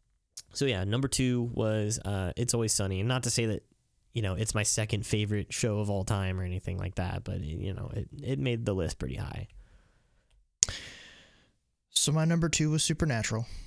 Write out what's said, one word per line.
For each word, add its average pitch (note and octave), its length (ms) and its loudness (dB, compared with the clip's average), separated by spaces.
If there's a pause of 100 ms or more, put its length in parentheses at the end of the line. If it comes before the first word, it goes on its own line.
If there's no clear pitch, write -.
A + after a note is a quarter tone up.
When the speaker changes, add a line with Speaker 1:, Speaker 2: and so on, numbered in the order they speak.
(540)
Speaker 1:
so C#3+ 120 0
yeah, G2+ 180 2
number A#2+ 240 0
two B2 480 2
was, G#2+ 500 2
uh, F#2+ 300 -2
It's A#2+ 180 0
Always A2+ 180 2
Sunny, G2 280 0
and G#2+ 100 0
not B2+ 140 0
to A#2 80 0
say A#2 160 2
that, G#2 160 -2 (500)
you A#2 80 0
know, F#2+ 120 0
it's A2 200 0
my G#2+ 100 2
second A2 420 0
favorite G#2 480 0
show G#2+ 260 2
of G#2 100 0
all G2 140 0
time F#2+ 340 0
or F#2+ 60 -2
anything F2+ 340 -4
like F#2 180 -4
that, F2+ 280 -2
but F2+ 120 -4
it, F2+ 100 -4
you F#2 280 -4
know, F2+ 220 -6
it, - 140 -4 (120)
it C#3 180 -2
made A#2+ 260 0
the G#2+ 80 2
list E2+ 260 -2
pretty C2+ 160 -4
high. - 320 -6 (2500)
Speaker 2:
So - 200 4
my D#3+ 140 4
number E3 240 4
two D3+ 220 2
was D#3 120 2
Supernatural. A#2 600 0 (220)